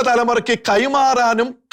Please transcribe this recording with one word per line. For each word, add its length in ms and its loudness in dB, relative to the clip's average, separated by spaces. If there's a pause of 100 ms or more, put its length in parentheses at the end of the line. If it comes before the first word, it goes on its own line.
തലമുറയ്ക്ക് 480 0 (120)
കൈമാറാനും 800 0 (240)